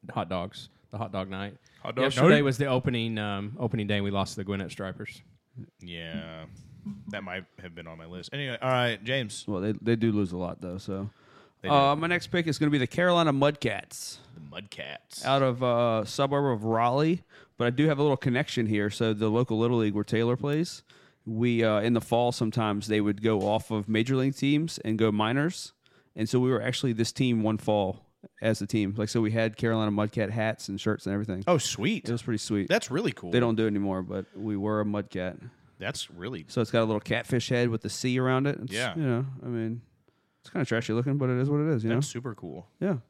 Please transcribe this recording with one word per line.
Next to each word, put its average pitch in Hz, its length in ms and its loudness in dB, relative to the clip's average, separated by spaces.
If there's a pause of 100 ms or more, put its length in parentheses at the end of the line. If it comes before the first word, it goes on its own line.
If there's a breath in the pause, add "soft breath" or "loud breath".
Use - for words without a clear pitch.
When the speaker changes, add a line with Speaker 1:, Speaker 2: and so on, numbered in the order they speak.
(100)
Speaker 1:
hot 92 180 -4
dogs, 92 400 -8 (220 soft breath)
the 110 80 -10
hot 101 140 -8
dog 95 180 -6
night. 98 260 -8 (280 soft breath)
Speaker 2:
Hot 98 100 -6
dog 127 120 2
Speaker 1:
Yesterday 139 300 6
Speaker 2:
night? 147 80 4
Speaker 1:
was 131 140 2
the 143 80 2
opening, 120 520 0
um, 104 420 -4
opening 113 260 -2
day, 104 100 0
and 98 80 0
we 101 60 -2
lost 98 220 0
to - 80 -10
the 98 40 -6
Gwinnett 98 280 -4
Stripers. - 500 -10 (580)
Speaker 2:
Yeah, 82 640 -10 (640)
that 101 140 -8
might 92 200 -8 (180)
have 90 120 -14
been 82 120 -14
on 80 100 -14
my 82 100 -16
list. 90 260 -12
Anyway, 135 280 -6
all 131 100 0
right, 120 320 2
James. 120 440 -4
Speaker 3:
Well, 95 140 -2
they, 104 200 0
they 117 160 2
do 113 160 2
lose 101 200 0
a 87 40 -6
lot, 87 240 -6
though. 90 180 -8
So, 98 300 -6 (540 soft breath)
Speaker 2:
They 95 60 -4
Speaker 3:
uh, 143 260 6
Speaker 2:
do. 147 60 -4
Speaker 3:
my 160 80 -2
next 175 200 -2
pick 170 200 0
is 143 100 -2
gonna 151 120 2
be 147 80 2
the 127 80 2
Carolina 170 460 4
Mudcats. 135 880 0 (160)
Speaker 2:
The 78 280 -16
Mudcats. - 600 -14
Speaker 3:
Out 139 180 4
of, 127 200 0
uh, 117 420 2
suburb 139 400 0 (120)
of 104 80 -6
Raleigh, 123 580 2 (340 loud breath)
but 120 100 0
I 120 40 4
do 143 180 4
have 143 100 2
a 143 40 2
little 143 140 4
connection 127 500 0
here. 104 240 2
So 110 240 0
the 107 160 0
local 113 280 2
Little 120 200 2
League 107 160 2
where 104 100 0
Taylor 117 320 2
plays, 147 460 -4 (420 soft breath)
we, 113 400 2
uh, 107 160 4
in 117 140 4
the 113 60 4
fall 120 300 2
sometimes 107 560 0
they 107 140 2
would 104 220 0
go 110 180 4
off 104 320 0
of 104 160 -2
major 113 260 2
league 131 220 2
teams 147 420 0
and 110 200 -2
go 110 120 6
minors, 120 640 0 (420 soft breath)
and 110 140 -2
so 127 100 4
we 127 120 4
were 113 120 2
actually 123 300 0
this 113 180 2
team 120 320 2
one 110 160 2
fall 101 460 2 (360)
as 110 220 0
a 101 40 -4
team. 101 300 0
Like, 107 120 -2
so 117 120 0
we 107 120 2
had 113 240 0
Carolina 113 340 2
Mudcat 104 400 0
hats 110 380 -2
and 98 120 -6
shirts - 260 -2
and 98 80 -2
everything. 101 340 -4
Speaker 2:
Oh, 175 100 6
sweet. - 500 -2
Speaker 3:
It 117 40 -2
was 120 100 -4
pretty 113 160 -2
sweet. 104 300 0
Speaker 2:
That's 185 240 0
really 170 180 0
cool. 87 220 -8
Speaker 3:
They 123 80 6
don't 117 160 2
do 110 80 2
it 110 40 2
anymore, 98 340 -2
but 95 240 -6 (100)
we 104 200 -4
were 107 240 0
a 107 40 0
Mudcat. 98 560 -4 (380)
Speaker 2:
That's 104 320 -8
really 87 380 -10
Speaker 3:
So - 140 -2
it's 107 80 -2
got 117 120 2
a 113 40 2
little 107 140 0
catfish 120 500 -2
head 123 200 2
with 113 120 -4
the 107 80 -6
C 127 280 0
around 131 280 2
it. 143 160 -2
It's, 110 100 -8
Speaker 2:
Yeah. 110 240 -2
Speaker 3:
you 160 60 -2
know, 127 240 0 (180)
I 127 40 -8
mean, 117 340 -4 (580)
it's - 100 -20
kinda 160 140 0
trashy 113 300 0
looking, 135 240 0
but 131 100 2
it 127 100 2
is 135 120 0
what 147 100 2
it 151 80 0
is, 120 160 2
you 113 60 2
Speaker 2:
That's 127 160 2
Speaker 3:
know? - 60 -10
Speaker 2:
super 120 220 -8
cool. 85 320 -12 (140)
Speaker 3:
Yeah. 185 160 0 (140)